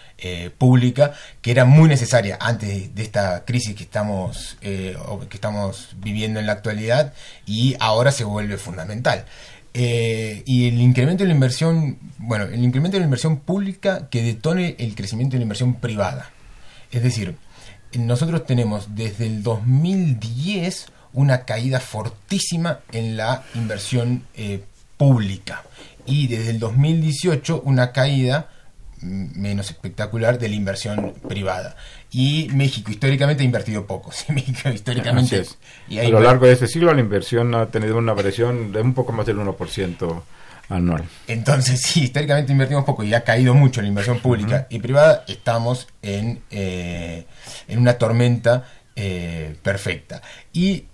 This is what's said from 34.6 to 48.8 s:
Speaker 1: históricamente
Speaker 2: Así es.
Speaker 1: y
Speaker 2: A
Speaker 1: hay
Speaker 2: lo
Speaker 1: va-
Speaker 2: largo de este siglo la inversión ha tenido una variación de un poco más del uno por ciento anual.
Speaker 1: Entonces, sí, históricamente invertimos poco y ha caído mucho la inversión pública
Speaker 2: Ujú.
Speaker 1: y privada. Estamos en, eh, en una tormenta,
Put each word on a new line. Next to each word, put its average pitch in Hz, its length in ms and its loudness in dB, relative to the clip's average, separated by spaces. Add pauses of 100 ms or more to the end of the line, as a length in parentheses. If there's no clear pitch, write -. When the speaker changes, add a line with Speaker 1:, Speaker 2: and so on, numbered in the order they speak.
Speaker 1:
históricamente 120 720 0
Speaker 2:
Así 87 100 -8
es. - 80 -20 (300)
Speaker 1:
y 104 100 -6
Speaker 2:
A 117 40 0
Speaker 1:
hay 117 80 4
Speaker 2:
lo 110 80 8
Speaker 1:
va- 113 60 8
Speaker 2:
largo 127 220 8
de 127 80 12
este 123 120 2
siglo 165 260 4
la 139 80 4
inversión 117 540 0
ha 113 120 2
tenido 110 300 0
una 113 160 2
variación 107 600 0
de 107 80 0
un 127 120 4
poco 127 200 -2
más 107 140 -2
del 104 120 0
uno 98 160 -4
por 87 140 -8
ciento 87 560 -6 (440)
anual. 87 360 0 (240)
Speaker 1:
Entonces, 127 540 0
sí, 160 220 2
históricamente 143 460 0
invertimos 135 340 2
poco 120 200 -2
y 107 100 2
ha 117 80 2
caído 123 320 4
mucho 131 280 6
la 101 40 -2
inversión 101 320 0
pública 113 500 0
Speaker 2:
Ujú. 117 80 -8
Speaker 1:
y - 40 -6
privada. 139 480 6
Estamos 120 580 -2 (160)
en, 104 480 -4
eh, 87 760 -6 (420)
en 110 100 -2
una 123 200 6
tormenta, 120 640 2 (320)